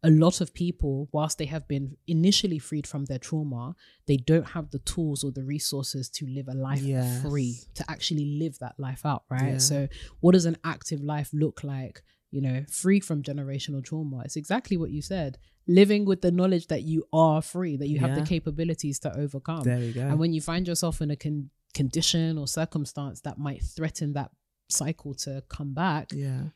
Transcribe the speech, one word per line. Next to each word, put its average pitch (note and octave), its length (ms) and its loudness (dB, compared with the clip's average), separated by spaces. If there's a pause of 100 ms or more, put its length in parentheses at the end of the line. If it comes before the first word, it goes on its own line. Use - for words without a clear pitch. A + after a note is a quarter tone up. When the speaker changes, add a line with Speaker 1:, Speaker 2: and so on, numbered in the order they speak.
Speaker 1:
a E3 40 8
lot D#3+ 300 8
of E3 140 -2
people, D3 580 -2
whilst D#3 240 -2
they D3+ 100 -4
have D3+ 200 -8
been C#3 300 -4 (100)
initially F3 540 4
freed D3+ 260 -6
from C#3 200 -6
their C3 120 -6
trauma, C#3+ 560 -4 (320)
they C#3 100 4
don't D#3 300 4 (100)
have - 140 -8
the C#3+ 80 -8 (140)
tools D3+ 320 -2
or C3+ 80 -2
the C3 120 -8
resources C#3 680 -4
to - 160 -8
live C3+ 220 -6
a B2+ 60 -8
life C3+ 280 0
Speaker 2:
Yes. B2+ 400 0
Speaker 1:
free, C3+ 340 0 (180)
to - 160 -8
actually D3 480 -2
live D#3 220 -4
that B2 180 -12
life C3 260 -8
out, C#3+ 240 -2
right? C3 260 0
Speaker 2:
Yeah. C3 40 -2
Speaker 1:
So C#3 300 2 (320)
what F3 120 8
does F3+ 140 6
an E3 180 0
active D#3 380 -6
life D3 300 -4
look D3+ 320 0
like, C3+ 380 -8 (280)
you C#3 100 -4
know, C3+ 280 0
free G3 320 4
from D#3 220 -2
generational C#3 600 -6
trauma? D3 400 -6
It's C#3+ 120 -8
exactly F#3+ 400 -2
what E3 140 -2
you D3 120 -4
said. D3+ 360 -4 (280)
Living G3+ 380 8
with F#3+ 160 2
the F3+ 100 4
knowledge F3+ 380 2
that D3 160 -2
you D#3+ 280 0
are D#3+ 300 6
free, F3 340 -4
that C#3+ 120 -4
you D3 100 2
have C3 160 2
the D3+ 60 0
Speaker 2:
Yeah. D#3 60 0
Speaker 1:
capabilities D#3+ 760 -2
to D#3 80 -4 (100)
overcome. C#3 460 -4
Speaker 2:
There B2 140 2
we A#2 140 -2
go. A#2 100 -4
Speaker 1:
And C#3 180 2
when E3 120 2
you D#3+ 80 0
find F3 280 -2
yourself E3 340 -2
in D3 80 -2
a D3 60 -2
con-, D3 340 -4 (240)
condition D#3+ 640 0
or C#3+ 80 -6
circumstance C#3+ 760 -4
that - 160 -10
might C#3+ 240 -4
threaten D#3 500 -4
that C#3 180 -4 (380)
cycle C#3+ 460 -4
to C3+ 340 -8
come C#3+ 260 -8
back, D#3 380 0
Speaker 2:
Yeah. C#3 440 -4